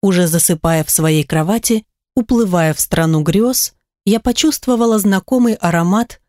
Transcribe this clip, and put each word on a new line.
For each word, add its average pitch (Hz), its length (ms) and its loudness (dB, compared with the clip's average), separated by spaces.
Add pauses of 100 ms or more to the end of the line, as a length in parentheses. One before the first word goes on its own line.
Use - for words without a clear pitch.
Уже 180 260 2
засыпая 165 560 0
в - 60 -8
своей 156 340 0
кровати, 220 600 -2 (300)
уплывая 190 580 0
в 151 60 -8
страну 160 420 0
грез, 208 520 0 (320)
я 214 140 2
почувствовала 233 800 0
знакомый 214 580 0
аромат 175 720 -2